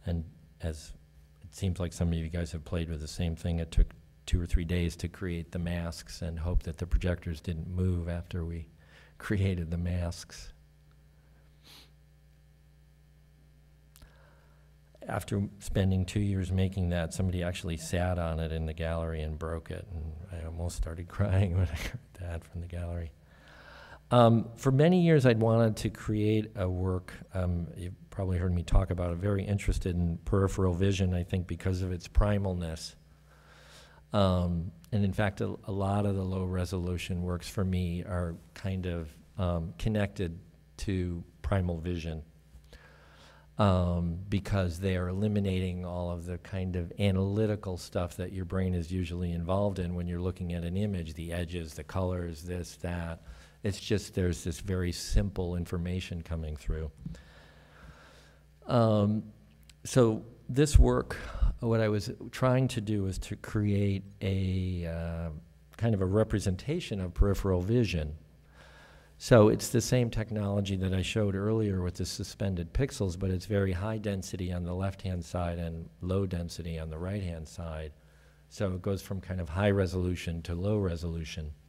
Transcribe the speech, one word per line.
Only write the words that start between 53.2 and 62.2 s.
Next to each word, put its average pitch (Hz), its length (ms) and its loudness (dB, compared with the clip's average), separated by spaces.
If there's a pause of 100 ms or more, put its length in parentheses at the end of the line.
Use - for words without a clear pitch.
It's 101 200 -4
just - 320 -2
there's 90 320 0
this 87 160 -6
very 92 320 -2
simple 92 640 0
information 87 640 -4
coming 80 340 -6
through. 78 340 -4 (1800)
Um, 107 560 6 (600)
so 113 400 6 (240)
this 143 320 6
work, 127 380 6 (420)
what 113 220 2
I 110 80 4
was 104 200 0 (220)